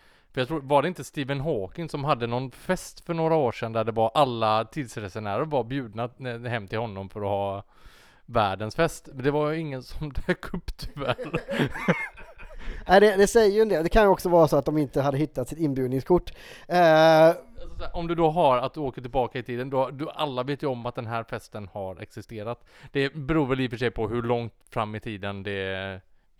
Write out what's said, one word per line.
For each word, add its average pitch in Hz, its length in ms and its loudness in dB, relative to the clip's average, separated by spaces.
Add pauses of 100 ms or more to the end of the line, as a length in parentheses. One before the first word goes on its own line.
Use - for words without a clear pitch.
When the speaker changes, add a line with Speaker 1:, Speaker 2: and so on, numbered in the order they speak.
(340)
Speaker 1:
För 131 80 -2
jag 123 60 -2
tror, 156 140 -4
var 139 200 4
det 151 60 2
inte 170 160 -6
Stephen - 380 -6
Hawking 147 480 -6
som 143 140 -6
hade 123 240 0
någon 127 240 -4
fest - 540 -8
för 170 80 -6
några 160 220 0
år 135 160 2
sedan 113 220 -8
där 113 100 0
det 113 80 -4
var 110 220 2
alla 113 520 2
tidsresenärer 110 800 -6
var 147 180 -2
bjudna, 117 400 -6
eh, 123 380 -10
hem 117 260 -6
till 110 120 -4
honom 98 300 -8
för 107 120 -10
att 101 60 -4
ha 98 360 -4 (600)
världens 107 500 0
fest? - 380 -2
Men 127 100 -10
det 139 80 2
var 151 200 0
ju 160 80 -4
ingen 139 240 -8
som 147 300 -10
<laughs> - 140 -4
dök - 260 -4
upp, - 240 -8
tyvärr. - 640 -6
Speaker 2:
<laughs> - 0 - (1500)
Nej, 185 120 10
det, 208 160 6
det 196 120 6
säger 208 280 6
ju 214 60 4
en 220 80 4
del. 165 140 0
Det 170 60 0
kan 220 140 6
ju 202 60 8
också 185 200 4
vara 170 180 8
så 151 100 4
att 139 80 2
de 156 120 0
inte 147 240 0
hade 135 160 0
hittat 143 320 -4
sitt 151 100 -10
inbjudningskort. 135 720 0 (360)
Eh, 160 640 8 (300)
Speaker 1:
Alltså, - 160 -12
så - 60 -8
här, - 120 -8
om 170 120 -6
du 165 80 -2
då 160 140 4
har 151 280 4
att 127 160 -4
du 156 60 -12
åker 135 220 -6
tillbaka 123 380 -2
i 117 40 -8
tiden, 123 260 -6
då, 131 200 0
du, 143 200 -8
alla 131 340 -4
vet 143 200 -6
ju 151 40 -2
om 120 180 -6
att 120 100 -8
den 120 120 -10
här 113 160 -6
festen 107 500 -12
har 95 280 -8
existerat. 110 640 -12 (260)
Det 139 220 -2
beror 151 320 0
väl 131 140 0
i 127 80 0
och - 20 -2
för 117 80 -10
sig 117 140 -2
på 110 160 -4
hur 117 160 -2
långt 117 300 -2 (160)
fram 107 260 -4
i 104 40 -6
tiden 101 440 -8
det 95 580 -6 (380)